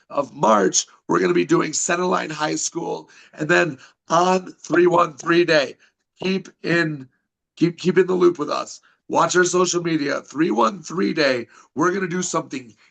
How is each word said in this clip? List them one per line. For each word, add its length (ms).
of 240
March, 520
we're 120
gonna 140
be 100
doing 280
Centerline 580
High 240
School. 560
And 140
then 300
on 440
three 340
one 300
three 280
Day, 320
keep 300
in, 460
keep, 220
keep 200
in 80
the 80
loop 240
with 120
us. 300
Watch 280
our 80
social 380
media. 400
Three 280
one 320
three 300
Day, 360
we're 180
gonna 160
do 140
something 520